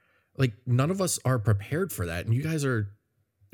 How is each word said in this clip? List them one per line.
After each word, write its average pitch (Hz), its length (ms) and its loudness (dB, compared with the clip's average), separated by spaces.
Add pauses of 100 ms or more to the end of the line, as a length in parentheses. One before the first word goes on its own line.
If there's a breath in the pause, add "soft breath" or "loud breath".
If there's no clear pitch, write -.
(360)
Like, 131 180 2 (120)
none 127 240 2
of 190 120 -2
us - 240 0
are 127 120 2
prepared 113 540 0
for 87 140 -4
that. 85 180 -4
And 113 100 2
you 131 80 0
guys 156 220 -2
are, 113 260 0 (640)